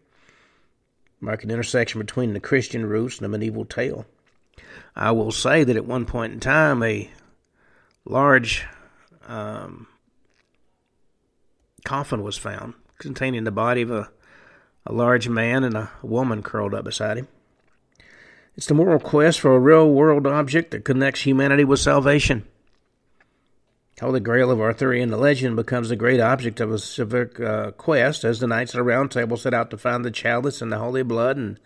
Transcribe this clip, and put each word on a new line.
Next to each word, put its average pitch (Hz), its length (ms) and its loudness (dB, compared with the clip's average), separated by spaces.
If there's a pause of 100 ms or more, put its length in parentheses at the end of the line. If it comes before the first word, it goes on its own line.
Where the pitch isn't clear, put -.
(1200)
marking 110 300 -8
an 113 40 -4
intersection 117 460 -2
between 110 320 -4
the 101 80 -6
Christian 120 440 -2
roots 110 320 -4
and - 80 -10
the 101 40 -4
medieval 107 360 -6
tale. - 400 -6 (880)
I 110 180 0
will 110 200 0
say 147 320 4
that 120 120 2
at - 100 -4
one 123 180 -4
point 113 300 -6
in 113 60 -12
time, 139 420 2
a 107 280 -2 (960)
large, 131 600 2 (600)
um, 107 600 -12 (2000)
coffin 135 380 -6
was 101 140 -10
found 104 380 -12 (240)
containing 131 460 -6
the 113 60 -2
body 117 320 0
of 117 80 -4
a, 107 200 -6 (760)
a - 60 -8
large 120 360 2
man 120 360 0
and 113 120 -2
a 107 140 -6 (120)
woman 113 400 -2
curled 104 320 -6
up 104 100 -6
beside 107 320 -6
him. 131 120 -10 (1300)
It's - 100 -14
the 151 80 2
moral 160 260 4
quest 156 400 2
for 135 140 6
a 127 40 8
real-world 147 680 6
object 147 460 0
that 107 120 -10
connects 135 380 0
humanity 139 420 4
with 139 160 4
salvation. 139 640 2 (1600)
How 127 100 -4
the 131 100 0
Grail 123 300 4
of 113 100 2
Arthurian 120 500 0
legend 127 440 2
becomes 117 340 -2
the 117 80 -2
great 120 240 2
object 120 400 0
of 110 120 -2
a 107 60 -2
civic, 120 600 -6
uh, 107 340 -4
quest 143 520 0
as 117 160 0
the 123 80 -2
knights 120 260 -2
of 123 40 -4
the 123 40 0
Round 127 280 0
Table 120 260 -2
set 123 180 -2
out 117 160 -2
to 107 80 -12
find 120 260 -2
the 120 60 -4
chalice 120 500 -2
and 113 120 -6
the 107 60 -4
holy 127 260 -4
blood 120 320 0
and 104 300 -8